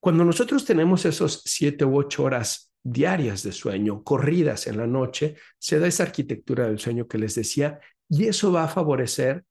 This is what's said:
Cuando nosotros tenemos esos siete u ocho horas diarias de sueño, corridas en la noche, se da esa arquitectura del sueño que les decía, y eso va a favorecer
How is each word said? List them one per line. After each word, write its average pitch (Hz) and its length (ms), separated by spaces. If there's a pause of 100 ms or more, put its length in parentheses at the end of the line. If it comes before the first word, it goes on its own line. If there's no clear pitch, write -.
Cuando 170 240
nosotros 240 400
tenemos 175 400
esos - 400
siete 143 400
u 135 120
ocho 143 280
horas 127 480 (100)
diarias 131 600
de 101 100
sueño, 104 500
corridas 143 640
en 107 120
la 117 80
noche, 131 500 (220)
se - 200
da 170 80
esa 180 180
arquitectura 123 640
del 110 120
sueño 120 280
que - 120
les 107 160
decía, 143 460 (280)
y 175 180
eso 208 240
va 170 140
a 156 40
favorecer 139 840